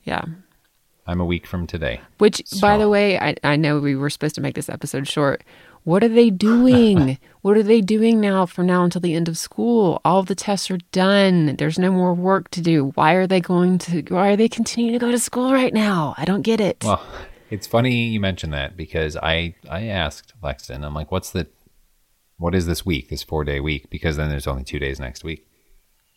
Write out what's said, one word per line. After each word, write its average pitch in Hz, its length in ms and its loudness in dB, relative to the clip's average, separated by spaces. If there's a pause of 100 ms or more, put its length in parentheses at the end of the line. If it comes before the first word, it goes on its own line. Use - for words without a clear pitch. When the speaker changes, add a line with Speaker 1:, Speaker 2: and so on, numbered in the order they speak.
Speaker 1:
Yeah. 82 200 -6 (840)
Speaker 2:
I'm 90 120 -4
a 90 60 -2
week 87 200 -4
from 87 220 -6
today. 64 320 -6 (200)
Speaker 1:
Which, 208 180 4 (240)
by 208 140 4
Speaker 2:
So. 214 40 2
Speaker 1:
the 214 100 2
way, 202 300 2
I, 147 240 -2
I 143 140 2
know 147 220 2
we 143 160 0
were 139 140 -2
supposed - 260 -6
to - 60 -8
make 139 140 -6
this - 140 -8
episode - 380 -8
short. 143 360 -2 (400)
What 180 200 2
are 233 40 6
they 233 220 6
Speaker 2:
<laughs> - 20 4
Speaker 1:
doing? 214 840 4 (240)
What 202 160 4
are 220 60 4
they 220 180 4
doing 220 400 4
now 190 240 2
from 180 220 -2
now 180 160 4
until 175 180 0
the 175 120 0
end 165 140 0
of 165 100 -6
school? 220 680 0
All 185 180 4
the 190 100 -6
tests 190 380 -4
are 185 80 -4 (120)
done. 185 680 4
There's 156 200 -2
no 180 140 2
more 180 220 2
work 185 380 0
to 175 100 -6
do. 156 340 2
Why 156 180 4
are 185 140 2
they 185 140 2
going 180 380 2
to, 170 300 -4
why 180 200 2
are 202 60 4
they 226 140 4
continuing 233 440 -2
to 240 120 -2
go 240 60 0
to 240 80 0
school 254 320 -2
right 262 220 2
now? 196 440 0
I 151 80 -6
don't 185 160 -2
get 220 200 0
it. - 220 -2
Speaker 2:
Well, 104 220 -2 (460)
it's 104 160 -10
funny 120 380 0
you 110 140 -2
mention 92 320 -4
that 71 260 -6
because 80 400 -4
I, 82 380 -2 (140)
I 92 180 -8
asked 90 540 -6
Lexton, 69 420 -10
I'm 73 120 -10
like, 76 160 -10
"What's 92 180 -6
the, 87 160 -6 (920)
what 85 180 -2
is 90 100 0
this 85 180 -4
week, 78 260 -4
this 73 120 -10
four-day 73 380 -4
week?" 71 320 -6
Because 80 260 -4
then 76 120 -2
there's 71 180 -6
only 65 160 -6
two 71 160 -10
days 67 200 -6
next 64 240 -14
week. 78 220 -12 (720)